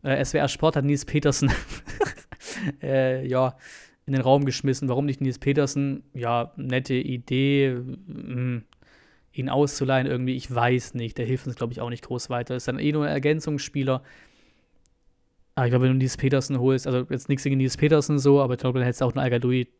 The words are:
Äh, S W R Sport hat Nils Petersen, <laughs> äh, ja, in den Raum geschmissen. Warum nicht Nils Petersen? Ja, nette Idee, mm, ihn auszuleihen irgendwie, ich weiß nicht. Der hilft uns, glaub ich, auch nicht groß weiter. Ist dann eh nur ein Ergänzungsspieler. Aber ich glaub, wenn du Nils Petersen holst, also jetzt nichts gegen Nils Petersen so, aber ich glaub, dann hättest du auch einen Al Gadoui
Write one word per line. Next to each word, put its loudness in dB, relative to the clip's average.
Äh, 0
S -2
W 0
R 2
Sport 0
hat 0
Nils 0
Petersen, 2
<laughs> -10
äh, 0
ja, 0
in -4
den 2
Raum 6
geschmissen. -2
Warum 0
nicht -4
Nils -2
Petersen? 0
Ja, -2
nette -4
Idee, 0
mm, -6
ihn -6
auszuleihen 2
irgendwie, -2
ich -8
weiß 0
nicht. -6
Der -4
hilft -2
uns, -6
glaub -6
ich, -8
auch -4
nicht -10
groß -8
weiter. -4
Ist -6
dann -4
eh 0
nur 0
ein -2
Ergänzungsspieler. -2
Aber 2
ich 2
glaub, 4
wenn 4
du 2
Nils 0
Petersen 0
holst, 2
also 0
jetzt -6
nichts 0
gegen 2
Nils 0
Petersen 4
so, 6
aber 2
ich -4
glaub, 0
dann 2
hättest 0
du 2
auch 2
einen 0
Al 2
Gadoui 2